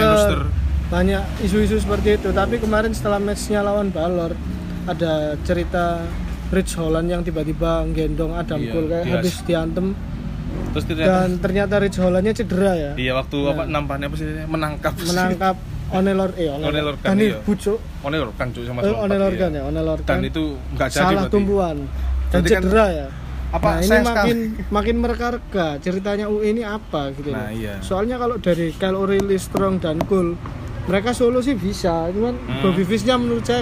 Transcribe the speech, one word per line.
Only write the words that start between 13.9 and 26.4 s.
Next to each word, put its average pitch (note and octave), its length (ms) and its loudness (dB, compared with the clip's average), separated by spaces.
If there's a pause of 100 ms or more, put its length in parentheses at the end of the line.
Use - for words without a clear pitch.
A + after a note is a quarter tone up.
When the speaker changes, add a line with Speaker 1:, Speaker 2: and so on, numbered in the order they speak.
Speaker 2:
apa D3 100 -6
sih? D#3 100 -6 (180)
Menangkap. D3+ 560 -2
Speaker 1:
Menangkap F3+ 560 0 (340)
Onel F#3+ 300 2
Or-, F#3 160 -2
eh, E3 160 -2
Onel D3+ 160 -4
Speaker 2:
Onel D3 200 0
Orkan, C#3+ 240 -2
Speaker 1:
Daniel G#3 200 4
Speaker 2:
iya. - 80 -4
Speaker 1:
Bucco. G3+ 340 0 (280)
Speaker 2:
Onel D3+ 220 -2
Orkan, A#2+ 260 -4
cuy, A#2+ 140 -8
sama B2 160 -6
Speaker 1:
Eh, G3 80 0
Speaker 2:
sama G#3+ 120 0
Speaker 1:
Onel G3+ 160 0
Speaker 2:
iya. G3 120 2
Speaker 1:
Orkan F3+ 240 0
ya, D3 120 -4
Onel D#3+ 240 -2
Orkan. D#3 240 -2
Speaker 2:
Dan C3+ 120 2
itu C#3 200 -2 (280)
nggak C3+ 180 -2
jadi D3 100 -2
Speaker 1:
Salah F3+ 200 4
Speaker 2:
berarti. F#3+ 120 0
Speaker 1:
tumpuan. G3 440 2
Dan C#3+ 120 -6 (480)
Speaker 2:
Berarti - 20 6 (100)
kan - 20 2 (100)
Speaker 1:
cedera G3+ 320 4
ya. D3 160 -4 (440)
Speaker 2:
apa, E3+ 160 0
Speaker 1:
Nah, G#3 80 2
ini F3+ 120 2
Speaker 2:
saya G#3+ 160 6
Speaker 1:
makin, A#3+ 80 4
Speaker 2:
sekali A3+ 220 4 (380)
Speaker 1:
makin G#3 280 2
mereka-reka A#3 680 -2 (120)
ceritanya G3+ 480 -2
U G#3 100 0
E G#3+ 100 0